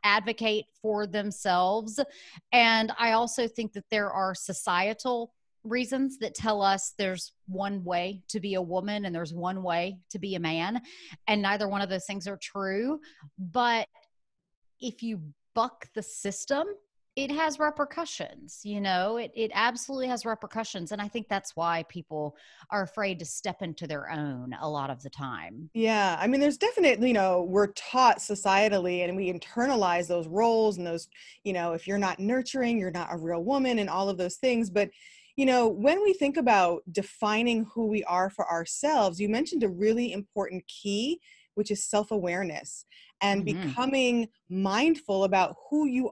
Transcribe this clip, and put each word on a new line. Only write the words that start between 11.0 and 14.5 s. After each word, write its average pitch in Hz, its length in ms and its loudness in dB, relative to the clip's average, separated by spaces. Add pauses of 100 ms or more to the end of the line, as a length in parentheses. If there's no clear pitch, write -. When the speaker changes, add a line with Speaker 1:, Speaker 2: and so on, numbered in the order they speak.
Speaker 1:
and 214 120 2
neither 202 280 0
one 196 140 -2
of 196 60 -2
those 185 180 -4
things 196 200 -8
are 196 160 -8
true. 202 560 -2 (400)
But 226 480 0 (920)